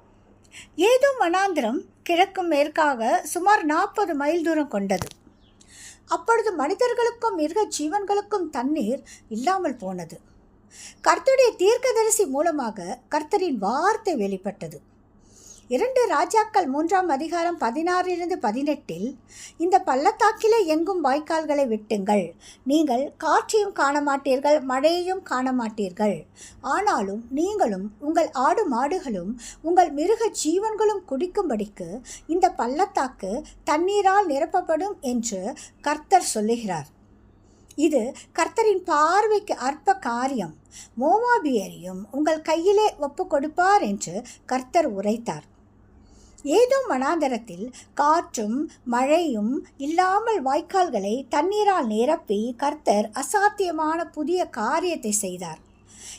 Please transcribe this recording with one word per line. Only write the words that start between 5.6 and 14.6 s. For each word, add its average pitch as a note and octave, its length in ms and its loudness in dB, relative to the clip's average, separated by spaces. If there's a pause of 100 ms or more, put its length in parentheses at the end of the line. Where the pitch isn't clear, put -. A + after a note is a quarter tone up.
அப்பொழுது A4+ 480 0
மனிதர்களுக்கும் A#4 800 0
மிருக E4+ 340 0 (100)
ஜீவன்களுக்கும் G4 720 -2
தண்ணீர் C4 520 -2 (260)
இல்லாமல் D#4 480 -2
போனது. F3+ 440 -10 (880)
கர்த்தருடைய B4 480 4
தீர்க்கதரிசி A4 720 2
மூலமாக B3+ 720 -4 (100)
கர்த்தரின் D#4 460 -2
வார்த்தை D#4 600 0
வெளிப்பட்டது. F#3+ 720 -6 (800)